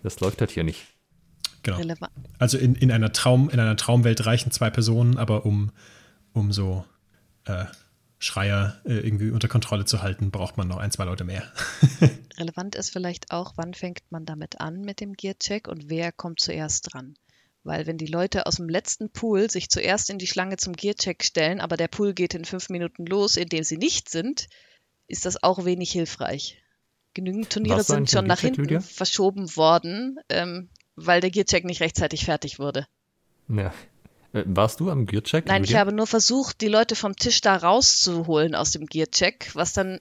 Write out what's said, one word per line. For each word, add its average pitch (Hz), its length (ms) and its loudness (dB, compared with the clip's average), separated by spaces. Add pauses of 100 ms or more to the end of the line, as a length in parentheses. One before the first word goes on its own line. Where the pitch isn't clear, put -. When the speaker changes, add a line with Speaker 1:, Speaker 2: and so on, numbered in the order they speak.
Speaker 1:
das - 200 -6
läuft - 180 -2
halt 110 120 0
hier 82 120 -2
nicht.“ 80 220 -4 (760)
Speaker 2:
Genau. 92 140 -2
Speaker 3:
Releva- 165 320 -6 (280)
Speaker 2:
Also 123 200 2
in, 123 180 6
in 127 140 6
einer 110 220 4
Traum-, 127 380 4
in 120 100 2
einer 110 160 4
Traumwelt 117 500 4
reichen 120 260 2
zwei 113 180 0
Personen, 120 480 4
aber 107 280 0
um, 104 260 2 (600)
um 101 220 2
so, 95 320 -2 (580)
äh, 92 220 -6 (540)
Schreier, 98 680 0
äh, 123 80 0
irgendwie 107 380 0
unter 113 180 0
Kontrolle 104 340 0
zu 98 180 0
halten, 98 300 -2
braucht 92 240 -6
man 90 140 -2
noch 90 80 -4
ein, 101 140 -4
zwei 101 120 -4
Leute 90 220 -4
mehr. 92 180 -8 (480)
<laughs> - 480 2
Speaker 3:
Relevant 180 360 -8
ist - 160 -8
vielleicht 175 400 -8
auch, 175 260 -6
wann 170 160 -8
fängt 175 360 -10
man 160 160 -12
damit 156 360 -12
an 180 220 -8
mit 202 180 -10
dem 202 140 -12
Gearcheck 202 520 -8
und 147 220 -12
wer 170 240 -4
kommt 170 260 -10
zuerst 156 540 -4
dran? 135 220 -18 (500)
Weil 156 220 -6
wenn 160 100 -6
die 156 100 -8
Leute 175 380 -2
aus 165 100 0
dem 170 140 -8
letzten 202 400 -4
Pool 214 400 0
sich - 200 -6
zuerst 196 400 0
in 196 80 -8
die 185 100 -6
Schlange 190 280 -4
zum 185 180 -6
Gearcheck 196 520 -4
stellen, 165 340 0
aber 165 160 -2
der 165 140 -2
Pool 202 240 0
geht 175 200 -2
in 165 120 -8
fünf - 240 -8
Minuten 170 360 -6
los, 202 300 2
in 175 140 -4
dem 160 160 -2
sie 160 120 -4
nicht 285 300 -2
sind, 208 400 -4 (600)
ist - 180 -8
das 185 180 -4
auch 185 220 2
wenig 180 260 0
hilfreich. - 680 -4 (520)
Genügend 190 380 -6
Turniere 214 260 0
Speaker 1:
Warst 214 120 0
du 147 40 4
Speaker 3:
sind 143 40 4
Speaker 1:
eigentlich 143 140 2
Speaker 3:
schon - 100 4
Speaker 1:
im - 60 0
Speaker 3:
nach - 140 4
Speaker 1:
Gearcheck, 262 140 2
Speaker 3:
hinten 143 180 0
Speaker 1:
Lydia? 165 60 2
Speaker 3:
verschoben 190 760 -2
worden, 170 640 2 (120)
ähm, 175 400 -4 (260)
weil 175 260 4
der 185 80 2
Gearcheck 185 360 2
nicht 180 160 -4
rechtzeitig 160 440 -2
fertig 151 320 -4
wurde. 135 300 -4 (600)
Speaker 1:
Ja. 101 220 0 (640)
Äh, 107 140 0
warst 98 320 2
du 180 100 0
am 135 160 0
Gearcheck, 110 400 0
Speaker 3:
Nein, 190 180 2
ich 196 60 0
Speaker 1:
Lydia? 208 120 6
Speaker 3:
habe 202 120 2
nur 214 140 0
versucht, 240 540 0
die 220 80 2
Leute 220 260 4
vom 196 200 -2
Tisch 233 260 2
da 196 140 6
rauszuholen 170 1000 4
aus - 160 0
dem 151 160 -6
Gearcheck, - 640 0
was 170 200 -2
dann 185 280 -2